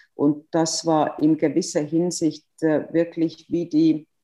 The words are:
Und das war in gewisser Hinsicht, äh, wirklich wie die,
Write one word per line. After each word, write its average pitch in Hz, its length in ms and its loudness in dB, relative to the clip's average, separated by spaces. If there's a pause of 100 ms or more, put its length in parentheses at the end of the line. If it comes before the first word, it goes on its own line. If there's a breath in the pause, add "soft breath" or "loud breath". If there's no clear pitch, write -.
(160 loud breath)
Und 147 360 0
das 165 340 -2
war 156 340 0
in 151 180 2
gewisser 151 440 -2
Hinsicht, 165 640 -2 (160)
äh, 156 320 0
wirklich 165 560 -2
wie 170 180 -4
die, 156 400 2 (160)